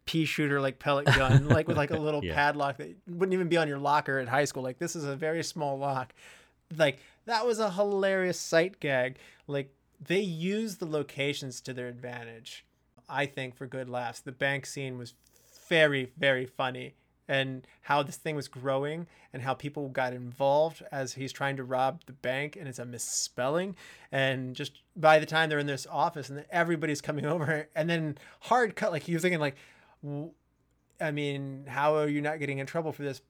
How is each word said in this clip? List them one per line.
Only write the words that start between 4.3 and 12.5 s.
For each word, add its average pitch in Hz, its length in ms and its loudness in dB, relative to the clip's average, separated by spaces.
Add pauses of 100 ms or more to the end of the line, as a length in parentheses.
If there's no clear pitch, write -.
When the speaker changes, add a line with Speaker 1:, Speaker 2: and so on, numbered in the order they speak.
Speaker 1:
school. 135 180 -4
Like, 131 160 -6
this 170 180 -4
is 151 80 -4
a 139 100 -4
very 156 280 -2
small 143 340 -4
lock. 135 360 -4 (640)
Like, 143 240 4 (280)
that 220 200 0
was 226 120 2
a 214 120 2
hilarious 190 680 2
sight 170 420 2
gag. 131 340 0 (320)
Like, 139 260 -4 (320)
they 180 140 2
used 190 600 -2
the 185 60 -4
locations 143 760 -4
to 131 120 -10
their 123 140 -6
advantage, 120 800 -14 (420)